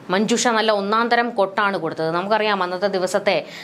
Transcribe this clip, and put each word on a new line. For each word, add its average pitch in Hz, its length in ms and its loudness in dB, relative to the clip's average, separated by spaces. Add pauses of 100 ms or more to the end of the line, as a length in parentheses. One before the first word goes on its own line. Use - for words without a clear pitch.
മഞ്ജുഷ 220 380 2
നല്ല 220 240 2
ഒന്നാന്തരം 226 580 2
കൊട്ടാണ് 196 480 0
കൊടുത്തത്. 160 340 -2
നമുക്കറിയാം, 202 520 0
അന്നത്തെ 180 240 -2
ദിവസത്തെ 190 580 0 (180)